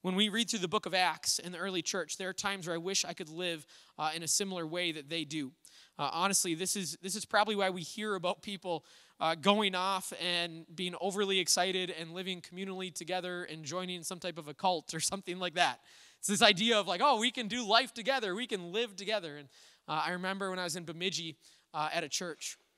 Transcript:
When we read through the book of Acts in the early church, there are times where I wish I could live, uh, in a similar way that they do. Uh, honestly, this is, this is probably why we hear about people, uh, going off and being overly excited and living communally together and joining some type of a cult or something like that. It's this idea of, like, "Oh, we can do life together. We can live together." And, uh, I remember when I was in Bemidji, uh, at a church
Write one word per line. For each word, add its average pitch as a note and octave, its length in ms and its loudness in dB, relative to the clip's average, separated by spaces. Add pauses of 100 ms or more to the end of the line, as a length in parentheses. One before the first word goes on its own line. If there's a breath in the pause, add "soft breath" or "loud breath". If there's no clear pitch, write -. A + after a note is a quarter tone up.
When F#3 140 -2
we G#3+ 120 4
read G#3+ 220 0
through A3 100 -2
the F3+ 80 0
book G3+ 180 0
of E3+ 80 -4
Acts F3 460 2
in F3+ 140 -8
the E3+ 40 -10
early F#3 240 -2
church, E3 360 -4
there F#3 100 -6
are F#3 60 -6
times G3 340 -4
where E3+ 80 -2
I - 20 -2
wish F#3+ 280 0
I F3 80 -8
could E3 160 -10
live, E3 360 -4 (320 loud breath)
uh, D#3 160 0
in E3 80 -4
a D#3+ 60 -4
similar F#3 400 0
way F3 240 0
that D3 180 -8
they E3 140 -2
do. C#3+ 300 -4 (440 loud breath)
Uh, C#3+ 140 0
honestly, F#3 440 2
this F3+ 200 -2
is, E3+ 260 -4
this F3+ 140 -4
is G#3+ 80 -6
probably G#3+ 320 4
why G3 140 4
we F3+ 120 -4
hear G#3+ 340 -4
about F3+ 260 -2
people, F#3 440 -4 (340 loud breath)
uh, D#3+ 160 2
going G3 380 6
off F#3+ 380 0 (100)
and E3+ 440 -2 (100)
being F3+ 240 -2
overly G3 400 2
excited F#3 580 2
and E3 160 -10
living F3+ 280 -6
communally F#3 520 -8
together F3+ 520 -4
and D#3 180 -12
joining F3+ 400 -6
some F3+ 160 -8
type E3+ 180 -6
of D3+ 100 -10
a D3 60 -12
cult F3+ 400 0
or D#3+ 60 -4
something F#3 400 -4
like F3+ 140 -4
that. D#3 260 4 (400 loud breath)
It's - 80 -6
this G3 140 4
idea G#3+ 360 8
of, F#3 100 2
like, F3+ 140 -2
"Oh, C4+ 180 6
we A#3+ 120 2
can A#3 160 -4
do A#3 180 -2
life A3+ 280 6
together. A3 420 0
We A#3+ 120 -4
can F3 240 -4
live G#3+ 240 -2
together." F3+ 420 -4
And, C#3+ 100 -14 (400 loud breath)
uh, D#3 180 0
I E3+ 60 0
remember F#3+ 380 -2
when F#3 100 -2
I F3+ 40 -2
was E3+ 120 -2
in F3 80 -8
Bemidji, E3 540 -4 (360 loud breath)
uh, D#3 200 0
at E3 100 0
a C#3+ 60 -8
church - 480 -6 (200)